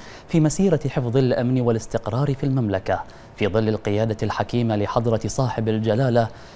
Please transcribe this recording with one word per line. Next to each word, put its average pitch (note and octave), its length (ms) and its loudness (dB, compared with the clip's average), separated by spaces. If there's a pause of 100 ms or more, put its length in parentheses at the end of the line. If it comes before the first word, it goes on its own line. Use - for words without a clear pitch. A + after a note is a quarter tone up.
(280)
في E3+ 120 2
مسيرة D#3 400 2 (100)
حفظ B2 280 0
الأمن B2+ 440 2
والاستقرار A#2 720 0
في C3 100 -4
المملكة، G#2 600 0 (320)
في G#2+ 120 0
ظل G#2+ 220 2
القيادة G#2+ 540 0
الحكيمة A2+ 520 0
لحضرة A2+ 520 0
صاحب A#2 420 -2
الجلالة A2+ 580 2 (280)